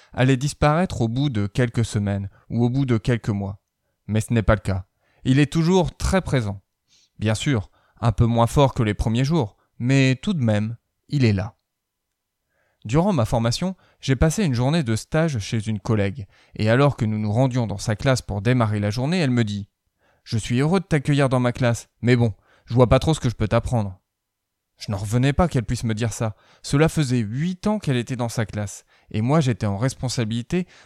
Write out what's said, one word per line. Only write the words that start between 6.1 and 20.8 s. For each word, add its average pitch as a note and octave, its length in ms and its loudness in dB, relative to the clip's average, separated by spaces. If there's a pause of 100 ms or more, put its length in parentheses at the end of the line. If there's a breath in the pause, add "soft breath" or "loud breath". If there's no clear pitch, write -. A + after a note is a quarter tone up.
présent. G#2 400 -2 (580 soft breath)
Bien A2 160 0
sûr, B2 360 -2 (320 soft breath)
un A2+ 100 2
peu A#2+ 140 2
moins A#2 200 4
fort C3+ 280 2
que C3 80 0
les G#2 120 0
premiers A#2 300 0
jours, C#3+ 320 -2 (220)
mais C3 440 2
tout G#3 120 -2
de C#3 100 0
même, G#2+ 320 0 (320)
il C#3 160 0
est A2 80 4
là. G2 220 -4 (1300)
Durant E3 280 2
ma A#2+ 140 2
formation, A#2+ 500 -2 (240 soft breath)
j'ai C3 160 0
passé D#3+ 260 2
une C#3+ 120 2
journée C#3 280 0
de A2+ 140 -2
stage D#3 420 -2
chez A2 300 -4
une G#2+ 100 -4
collègue, G2+ 480 -2 (300 soft breath)
et G#2+ 120 0
alors C3 280 4
que B2 80 -2
nous G#2+ 140 -2
nous G#2+ 120 -2
rendions A#2+ 380 0
dans G2+ 100 -8
sa A2+ 160 -4
classe C3 280 0
pour G2+ 200 -6
démarrer A2 380 0
la G#2 100 0
journée, C3+ 300 -2
elle C3+ 100 0
me A#2+ 140 2
dit : « G2+ 240 -4 (560)
Je - 120 -4
suis A#2+ 220 -2
heureux D#3+ 220 2